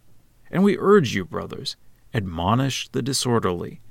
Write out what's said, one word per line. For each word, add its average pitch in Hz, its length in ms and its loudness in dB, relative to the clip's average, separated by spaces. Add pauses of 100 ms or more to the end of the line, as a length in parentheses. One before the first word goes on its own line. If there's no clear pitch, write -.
(500)
And 180 120 0
we 202 140 4
urge 185 380 4
you, 98 100 -2
brothers, - 520 -8 (360)
admonish 101 760 0
the 131 100 -4
disorderly, 113 800 -2 (100)